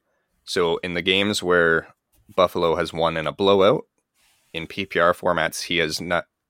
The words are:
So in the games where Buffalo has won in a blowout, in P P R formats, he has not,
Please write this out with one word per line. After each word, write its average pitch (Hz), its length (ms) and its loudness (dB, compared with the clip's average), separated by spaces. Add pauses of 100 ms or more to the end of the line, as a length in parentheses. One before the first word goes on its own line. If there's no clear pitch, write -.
(440)
So 85 340 -2
in 90 160 -8
the 85 80 -4
games 98 400 0
where 85 460 2 (480)
Buffalo 87 400 0
has 82 180 -2
won 82 240 -2
in 78 80 -4
a 73 60 -4
blowout, 101 540 2 (680)
in 80 140 -12
P 98 180 -8
P 90 140 -4
R 85 140 4
formats, 82 500 -2
he 87 140 -4
has 78 220 -2
not, 85 260 -4 (240)